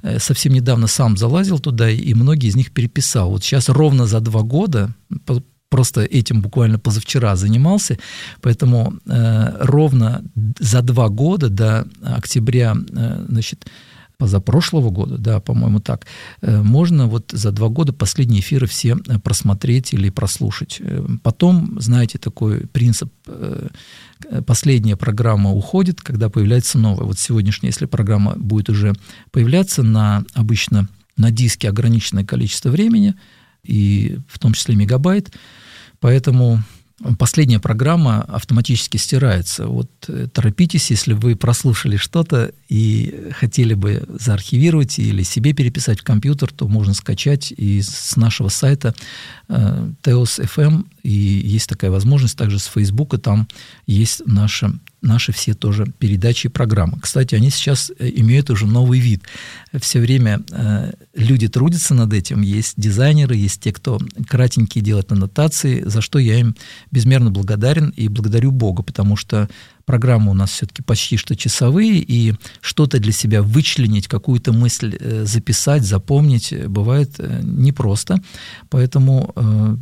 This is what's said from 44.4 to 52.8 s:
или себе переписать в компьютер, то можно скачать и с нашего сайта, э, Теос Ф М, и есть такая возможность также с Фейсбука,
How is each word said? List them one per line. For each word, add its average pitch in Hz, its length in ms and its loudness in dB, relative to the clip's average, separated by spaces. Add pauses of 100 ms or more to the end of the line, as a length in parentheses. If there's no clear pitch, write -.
или 104 240 0
себе 123 320 0
переписать 123 460 -2
в - 40 -20
компьютер, 139 480 0
то - 160 -6
можно 101 240 2
скачать 139 640 -2
и 101 240 0
с - 360 -6
нашего 110 320 2
сайта, 131 460 0 (540)
э, 107 440 0 (100)
Теос 120 380 0
Ф - 180 -4
М, 156 280 2 (160)
и - 80 -4
есть 101 600 0
такая - 200 -2
возможность 120 460 2
также 101 220 0
с 98 80 -6
Фейсбука, 107 500 -2